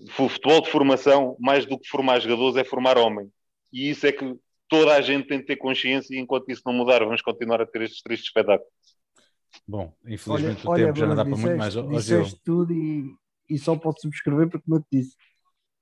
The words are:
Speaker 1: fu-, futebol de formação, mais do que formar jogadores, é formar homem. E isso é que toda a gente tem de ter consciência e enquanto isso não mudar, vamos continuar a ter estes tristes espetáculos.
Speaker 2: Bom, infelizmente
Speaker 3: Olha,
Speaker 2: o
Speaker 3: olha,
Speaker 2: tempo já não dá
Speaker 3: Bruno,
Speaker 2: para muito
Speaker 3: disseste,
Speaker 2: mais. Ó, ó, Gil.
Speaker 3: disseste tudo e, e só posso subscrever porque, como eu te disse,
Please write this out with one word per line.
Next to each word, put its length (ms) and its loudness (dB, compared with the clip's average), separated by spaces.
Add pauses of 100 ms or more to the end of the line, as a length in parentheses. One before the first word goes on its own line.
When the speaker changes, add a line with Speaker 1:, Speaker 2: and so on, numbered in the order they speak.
Speaker 1:
fu-, 200 0
futebol 320 4
de 80 -6
formação, 680 2
mais 260 2
do 140 -8
que 80 -20
formar 320 2
jogadores, 380 0
é 60 0
formar 340 2
homem. 320 0 (420)
E 180 -6
isso 160 -4
é 60 4
que 240 -6 (320)
toda 280 8
a 60 6
gente 260 -2
tem 120 -4
de 60 -16
ter 100 -4
consciência 600 -4
e 40 -6
enquanto 300 -4
isso 160 -8
não 80 -4
mudar, 300 4
vamos 180 -2
continuar 400 -2
a 40 -2
ter 180 -8
estes 180 -10
tristes 260 -8
espetáculos. 440 2 (960)
Speaker 2:
Bom, 260 -10 (120)
infelizmente 640 -6
Speaker 3:
Olha, 0 -
Speaker 2:
o 40 -2
Speaker 3:
olha, 160 2
Speaker 2:
tempo 120 -2
já 80 0
não 80 0
dá 80 0
Speaker 3:
Bruno, 140 -4
Speaker 2:
para 120 -4
muito 120 -2
Speaker 3:
disseste, 160 -4
Speaker 2:
mais. 160 -8
Ó, 20 -2
ó, 40 -2
Gil. 220 0
Speaker 3:
disseste 220 -6
tudo 300 -2
e, 320 -4 (440)
e 80 -2
só 180 -2
posso 260 -6
subscrever 480 -2
porque, 160 -10
como 120 0
eu 40 0
te 100 -14
disse, 240 -2 (680)